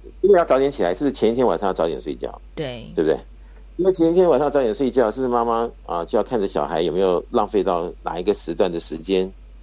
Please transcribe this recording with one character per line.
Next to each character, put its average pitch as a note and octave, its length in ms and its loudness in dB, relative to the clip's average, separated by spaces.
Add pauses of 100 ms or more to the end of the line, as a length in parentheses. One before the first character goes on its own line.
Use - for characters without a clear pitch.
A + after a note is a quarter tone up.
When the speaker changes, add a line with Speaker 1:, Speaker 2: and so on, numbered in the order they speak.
(220)
Speaker 1:
因 F#3+ 80 6
为 F#3+ 80 8
要 E3+ 60 4
早 C3 140 4
点 C#3 140 0
起 A2 100 -4
来， F2 120 2
是 - 60 -10
不 C#3+ 40 -2
是 C#3 80 0
前 A2 180 2
一 A#2 40 0
天 B2+ 120 2
晚 F2+ 120 2
上 G2 100 -2
要 F#2 40 0
早 F2 140 0
点 D2 140 -4
睡 C#2+ 140 -8
觉？ - 260 -10 (140)
Speaker 2:
对。 B2 320 -10 (100)
Speaker 1:
对 E2+ 80 2
不 D#2 60 2
对？ D2 60 2 (600)
因 F3 80 0
为 F#3+ 80 4
前 E3 180 2
一 E3+ 40 2
天 F3+ 140 4
晚 C3+ 120 4
上 D3 100 0
早 C#3 100 2
点 A2 140 0
睡 C3 160 -2
觉， A#2 180 2
是 A2 120 -4
不 C3 60 -2
是 - 20 0
妈 A#2+ 160 2
妈， A#2 260 -2 (160)
啊， E2+ 180 -6
就 B2 140 -4
要 G#2 40 2
看 A#2 180 -4
着 G2 80 -2
小 D2 180 -2
孩 D#2+ 140 -2
有 D#2+ 100 0
没 E2 80 -2
有 F2+ 320 2
浪 G#2+ 180 0
费 G2+ 140 0
到 F2 300 -2 (100)
哪 - 160 -6
一 F#2 60 -6
个 G2+ 100 2
时 - 180 -10
段 F2+ 200 0
的 E2 80 -4
时 D#2 180 -10
间， F#2 320 -2 (320)